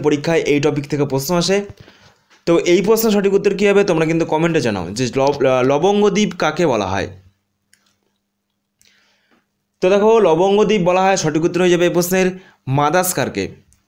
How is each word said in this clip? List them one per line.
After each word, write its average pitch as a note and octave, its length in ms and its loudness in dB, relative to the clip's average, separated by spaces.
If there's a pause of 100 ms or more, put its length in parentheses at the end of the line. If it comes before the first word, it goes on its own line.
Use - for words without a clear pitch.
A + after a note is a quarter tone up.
পরীক্ষায় D3 360 0 (100)
এই D3 140 2
টপিক C#3+ 260 -2
থেকে C#3+ 200 -2
প্রশ্ন C3+ 200 -4 (100)
আসে। F#3 160 0 (880)
তো E3+ 60 4 (200)
এই G3 140 4
প্রশ্নের A3 280 2
সঠিক G3 220 0
উত্তর G3 220 0
কী G#3 100 0
হবে G3+ 200 4
তোমরা D#3+ 220 0
কিন্তু E3 200 0
কমেন্টে D#3+ 340 0
জানাও F#2+ 200 -4 (120)
যে C3 60 -2 (160)
লব-, C#3 220 0 (300)
লবঙ্গ G3 320 2 (120)
দ্বীপ G#3 160 0 (100)
কাকে E3 320 0
বলা G#2 200 -2
হয়? F#2+ 140 -4 (2750)
তো F#3 120 0
দেখো, G#3 180 2 (160)
লবঙ্গ F#3+ 320 2 (100)
দ্বীপ G#3+ 200 0
বলা F#3 160 2
হয়, F#3+ 180 2
সঠিক D#3 240 -2
উত্তর F3 160 -2
হয়ে F3+ 120 2
যাবে F3 140 2
এই D#3 80 -6
প্রশ্নের F#3 300 0 (500)
মাদাসকারকে। D3 680 -2 (440)